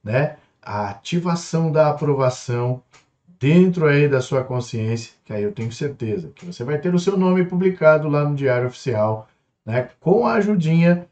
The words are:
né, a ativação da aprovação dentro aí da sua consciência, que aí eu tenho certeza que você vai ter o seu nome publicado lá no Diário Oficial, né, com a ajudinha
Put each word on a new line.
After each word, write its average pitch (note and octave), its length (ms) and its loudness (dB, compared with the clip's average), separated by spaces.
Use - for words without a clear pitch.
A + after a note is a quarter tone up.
né, B2+ 340 -2
a G#2 300 -8
ativação E3+ 800 -4
da D3+ 200 4
aprovação B2+ 920 -2
dentro E3+ 480 4
aí D3 220 4
da C3 120 2
sua C3 220 -2
consciência, A#2 720 -6
que - 80 -14
aí G#2 120 -4
eu G2+ 80 -4
tenho A2+ 180 -8
certeza G#2+ 640 -6
que - 100 -20
você F3 200 -12
vai D3 120 -4
ter F3+ 160 -2
o F3 60 2
seu G3 180 0
nome F#3 280 2
publicado F3 640 2
lá D3 200 0
no D3 60 -2
Diário C#3 320 0
Oficial, A2 640 -4
né, A#2+ 260 -4
com A3 260 2
a A3+ 80 0
ajudinha F3 760 2